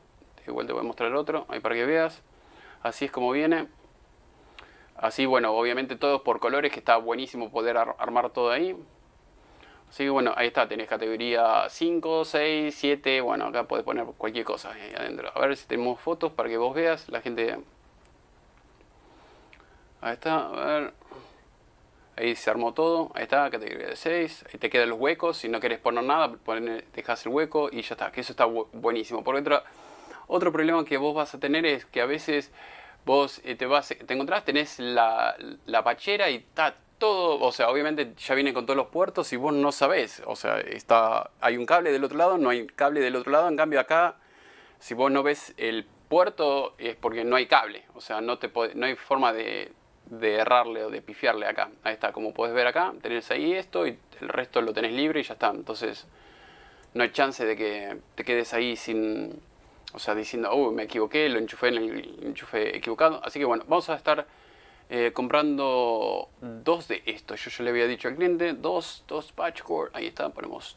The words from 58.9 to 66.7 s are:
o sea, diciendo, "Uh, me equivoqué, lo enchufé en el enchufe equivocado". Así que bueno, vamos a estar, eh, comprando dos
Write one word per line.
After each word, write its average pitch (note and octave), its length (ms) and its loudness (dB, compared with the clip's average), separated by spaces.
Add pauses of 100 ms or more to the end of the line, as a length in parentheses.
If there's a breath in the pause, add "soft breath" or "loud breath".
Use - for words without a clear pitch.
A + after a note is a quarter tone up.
o - 60 -14
sea, - 160 -2
diciendo, G#2+ 400 -4
"Uh, C3+ 180 4
me A2+ 120 -2
equivoqué, A#2 460 0
lo A#2 100 0
enchufé A2+ 300 0
en A#2+ 80 2
el A2+ 500 -6
enchufe A2 500 -4
equivocado". D3+ 460 2
Así - 160 -6
que C#3+ 60 0
bueno, A2+ 220 0
vamos E3 220 0
a D#3 60 -2
estar, D3+ 320 0 (640 loud breath)
eh, A#2+ 200 2
comprando B2+ 1160 0 (140)
dos B2 480 -2